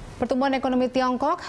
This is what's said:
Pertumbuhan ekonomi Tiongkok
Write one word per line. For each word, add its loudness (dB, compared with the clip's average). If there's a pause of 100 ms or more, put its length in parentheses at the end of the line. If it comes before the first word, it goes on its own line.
(120)
Pertumbuhan 0
ekonomi 2
Tiongkok 0